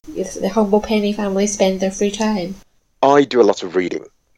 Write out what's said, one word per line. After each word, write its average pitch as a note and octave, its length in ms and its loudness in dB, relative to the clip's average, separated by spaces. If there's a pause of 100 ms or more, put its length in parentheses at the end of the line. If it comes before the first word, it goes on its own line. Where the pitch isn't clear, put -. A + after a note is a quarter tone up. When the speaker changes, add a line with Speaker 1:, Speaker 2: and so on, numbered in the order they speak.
(140)
Speaker 1:
the - 340 -6
Humble G#3 320 2
Penny G#3 320 -2
family G3+ 340 -2
spend F#3+ 340 0
their F#3+ 100 -2
free G3+ 200 -2
time? G3+ 440 -4 (480)
Speaker 2:
I C#3+ 220 6
do B2 180 4
a - 20 6
lot G2+ 180 2
of F2+ 140 -6
reading. F2 300 -4 (320)